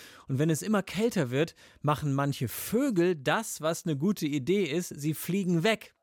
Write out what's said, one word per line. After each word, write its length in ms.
Und 120
wenn 100
es 120
immer 220
kälter 480
wird, 240
machen 320
manche 360
Vögel 680
das, 460
was 240
eine 100
gute 320
Idee 380
ist. 240
Sie 240
fliegen 500
weg, 400